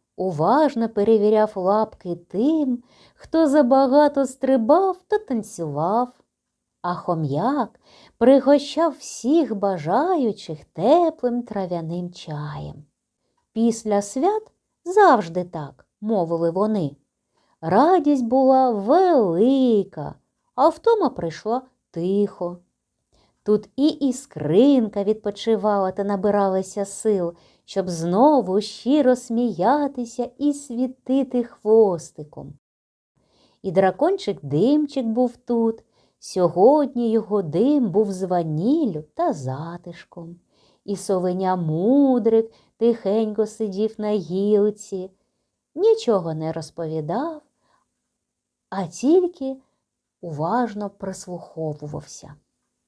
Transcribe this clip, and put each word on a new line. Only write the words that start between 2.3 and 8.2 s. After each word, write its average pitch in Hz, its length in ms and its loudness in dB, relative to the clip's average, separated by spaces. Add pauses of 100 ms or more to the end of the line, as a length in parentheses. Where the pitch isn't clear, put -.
хто 320 320 0
забагато 277 800 4
стрибав 269 720 0 (100)
та 427 100 0
танцював, 202 880 -4 (720)
а 175 140 -6
хом'як 175 840 -4 (380)
пригощав 277 800 4